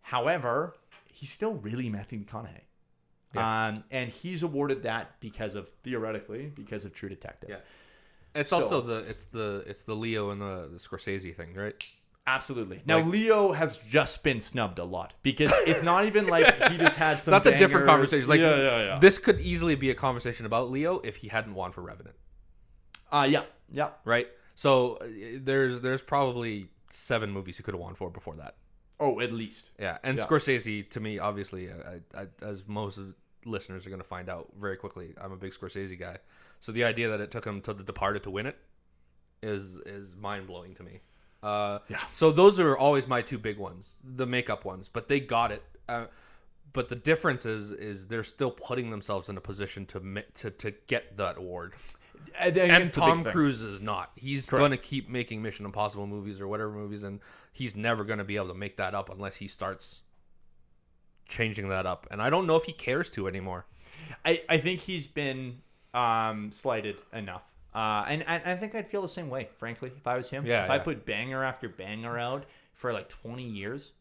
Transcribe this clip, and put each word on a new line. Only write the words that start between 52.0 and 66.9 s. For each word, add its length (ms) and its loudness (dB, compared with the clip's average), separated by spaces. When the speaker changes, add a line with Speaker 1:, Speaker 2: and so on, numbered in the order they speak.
Speaker 1:
And, 160 4
and 160 8
Speaker 2:
And 120 12
Speaker 1:
it's 100 -2
the 80 2
big 80 8
Speaker 2:
Tom 120 4
Speaker 1:
thing. 100 -2
Speaker 2:
Cruise 300 0
is 180 -10
not. 360 -6
He's 300 -6
Speaker 1:
Correct. 160 4
Speaker 2:
gonna 160 6
keep 320 -8
making 320 -6
Mission 240 -8
Impossible 400 -4
movies 340 -10
or 80 -8
whatever 240 -4
movies, 320 -10
and 160 -8
he's 240 -8
never 260 -2
gonna 220 -4
be 120 -6
able 120 -4
to 60 -10
make 240 -10
that 160 -4
up 160 -6
unless 260 -10
he 100 -12
starts 540 -10
changing 400 -4
that 180 -2
up. 240 -6
And 120 -8
I 80 2
don't 160 2
know 100 4
if 80 2
he 80 -10
cares 380 -4
to 180 -6
anymore. 380 -8
Speaker 1:
I, 240 2
I 100 4
think 220 -2
he's 260 -6
been, 520 -8
um, 580 0
slighted 440 -4